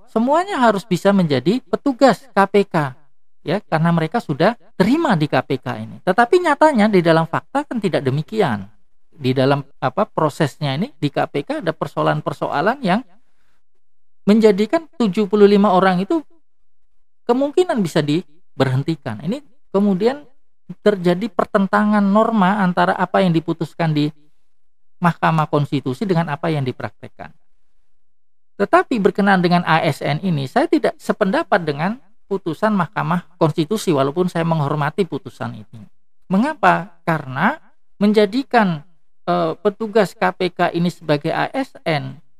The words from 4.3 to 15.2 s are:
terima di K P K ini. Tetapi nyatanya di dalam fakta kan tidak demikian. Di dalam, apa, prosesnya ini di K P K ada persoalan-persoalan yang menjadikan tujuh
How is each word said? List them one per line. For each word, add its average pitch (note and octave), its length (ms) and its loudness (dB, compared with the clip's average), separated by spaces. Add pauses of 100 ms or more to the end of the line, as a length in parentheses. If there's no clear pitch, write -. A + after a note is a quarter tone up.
terima C4 400 2
di D3+ 160 0
K C#3 160 2
P C3 160 -4
K A2+ 240 -10
ini. - 160 -18
Tetapi A#3+ 320 2
nyatanya D4+ 560 4
di G3 80 4
dalam E3 320 2
fakta F3+ 320 -6
kan B3+ 160 -8
tidak D#3+ 240 -2
demikian. C3+ 640 -2 (480)
Di C3 160 -4
dalam, C3+ 320 2 (160)
apa, D3 320 -2
prosesnya D3 640 -4
ini G3 240 -4
di C#3+ 160 -4
K C#3+ 160 -4
P D3 160 -6
K D4+ 160 -6
ada F3 80 -4
persoalan-persoalan D#3 1120 -4
yang G#3 240 -2 (1200)
menjadikan G#3+ 720 2
tujuh G#3+ 320 0